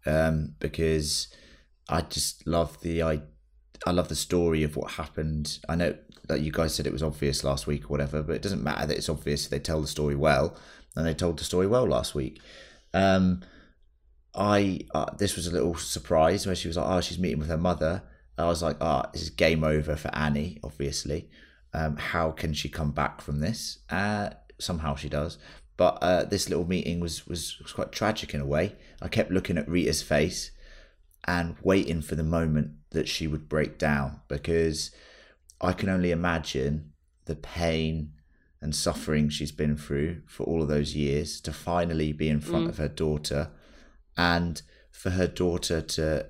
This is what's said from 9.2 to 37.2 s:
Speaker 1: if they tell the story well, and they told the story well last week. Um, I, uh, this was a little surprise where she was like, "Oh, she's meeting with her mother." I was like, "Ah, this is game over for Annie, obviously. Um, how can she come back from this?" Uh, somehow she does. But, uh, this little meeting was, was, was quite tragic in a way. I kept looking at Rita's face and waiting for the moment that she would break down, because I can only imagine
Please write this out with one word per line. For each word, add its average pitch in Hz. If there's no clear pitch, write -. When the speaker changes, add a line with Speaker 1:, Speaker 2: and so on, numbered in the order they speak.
Speaker 1:
if -
they 69
tell 80
the 73
story 73
well, 71
and 80
they 80
told 85
the -
story 92
well 120
last 65
week. 69
Um, 92
I, 101
uh, -
this 101
was 87
a 82
little 85
surprise 85
where 95
she 85
was 82
like, 87
"Oh, 90
she's 85
meeting 85
with 78
her 80
mother." 85
I 82
was 85
like, 76
"Ah, 76
this 82
is 78
game 80
over 76
for -
Annie, 76
obviously. 71
Um, 80
how 82
can 80
she 73
come 76
back 71
from 73
this?" -
Uh, 101
somehow 78
she 73
does. 73
But, 90
uh, 90
this -
little 87
meeting 87
was, 85
was, -
was -
quite -
tragic -
in 73
a 69
way. 78
I 92
kept -
looking 92
at 73
Rita's 85
face -
and 85
waiting 85
for 76
the 80
moment 78
that 78
she -
would 76
break 76
down, 71
because 82
I 92
can 95
only 90
imagine 78